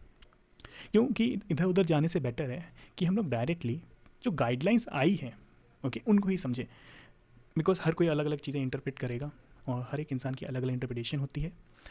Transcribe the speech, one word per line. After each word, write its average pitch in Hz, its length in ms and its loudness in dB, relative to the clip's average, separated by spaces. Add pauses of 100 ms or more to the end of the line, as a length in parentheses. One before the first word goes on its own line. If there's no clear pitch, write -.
(920)
क्योंकि 226 340 4 (240)
इधर 165 140 2
उधर 185 200 4
जाने 160 240 4
से 170 120 0
बेटर 123 300 -4
है 156 220 -8 (260)
कि 180 60 0
हम 185 120 2
लोग 196 140 0
डायरेक्टली 123 500 -2 (440)
जो 247 60 0
गाइडलाइंस 143 600 2
आई 156 300 4
हैं, 78 100 -8 (520)
ओके, - 220 -4
उनको 202 220 6
ही 190 100 2
समझें, 123 280 -4 (920)
because 175 260 2
हर 160 80 2
कोई 170 140 2
अलग 151 200 2
अलग 147 120 0
चीज़ें 139 220 -4
इंटरप्रेट 131 380 -4
करेगा 135 320 -4 (380)
और 123 220 -4
हर 143 100 -4
एक 151 120 -8
इंसान 131 220 -4
की - 120 -8
अलग 127 160 -4
अलग 127 100 0
इंटरप्रिटेशन 123 460 -4
होती 139 220 -4
है। 165 120 -4 (380)